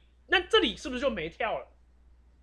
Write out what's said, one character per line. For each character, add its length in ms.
那 140
这 180
里 180
是 120
不 60
是 60
就 100
没 180
跳 300
了？ 100